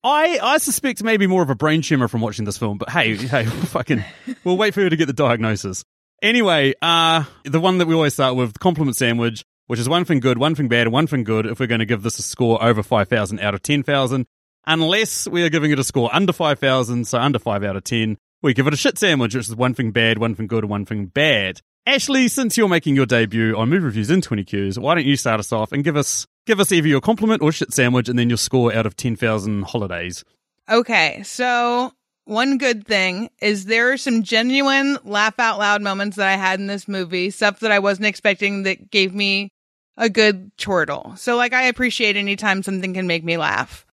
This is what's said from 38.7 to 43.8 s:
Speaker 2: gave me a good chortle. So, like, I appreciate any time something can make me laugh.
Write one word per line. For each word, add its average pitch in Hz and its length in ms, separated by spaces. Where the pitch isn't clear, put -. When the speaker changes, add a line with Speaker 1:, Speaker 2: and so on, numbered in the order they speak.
Speaker 2:
gave 190 200
me 101 360
a 226 120
good 202 500
chortle. 165 600
So, 240 180
like, 240 160
I 254 100
appreciate 240 540
any 202 200
time 190 260
something 185 320
can 185 140
make 165 160
me 165 140
laugh. 131 460